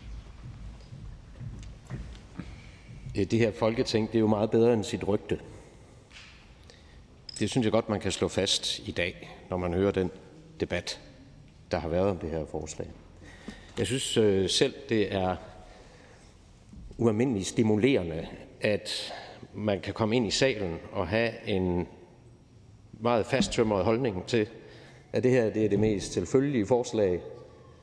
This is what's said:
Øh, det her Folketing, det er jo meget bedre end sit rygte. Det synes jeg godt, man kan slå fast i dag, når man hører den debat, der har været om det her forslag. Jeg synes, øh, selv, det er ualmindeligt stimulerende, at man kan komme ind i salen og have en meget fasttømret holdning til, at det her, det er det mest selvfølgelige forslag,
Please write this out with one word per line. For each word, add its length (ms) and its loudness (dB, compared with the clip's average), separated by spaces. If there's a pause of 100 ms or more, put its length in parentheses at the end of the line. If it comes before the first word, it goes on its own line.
(3250)
Øh, 140 2
det 80 2
her 120 4
Folketing, 560 0
det 80 -4
er 40 6
jo 80 4
meget 240 2
bedre 220 6
end 100 0
sit 240 -4
rygte. 320 -2 (2000)
Det 100 0
synes 160 2
jeg 60 4
godt, 180 2
man 100 0
kan 120 -2
slå 160 0
fast 520 0
i 120 -10
dag, 460 -4 (120)
når 80 -2
man 160 0
hører 180 4
den 200 0 (480)
debat, 400 -4 (720)
der 60 0
har 100 -4
været 220 2
om 80 -2
det 120 -6
her 160 -4
forslag. 420 -10 (920)
Jeg 80 0
synes, 320 -2
øh, 320 6
selv, 240 2 (160)
det 260 2
er 200 2 (1600)
ualmindeligt 500 2
stimulerende, 800 2 (340)
at 520 -2 (400)
man 260 0
kan 140 -8
komme 220 2
ind 120 4
i 40 -2
salen 460 0 (140)
og 160 -4
have 240 2 (160)
en 400 0 (1080)
meget 320 2
fasttømret 600 2
holdning 400 2
til, 220 2 (680)
at 100 0
det 80 6
her, 180 4
det 160 2
er 40 4
det 100 4
mest 340 2
selvfølgelige 520 2
forslag, 560 2 (600)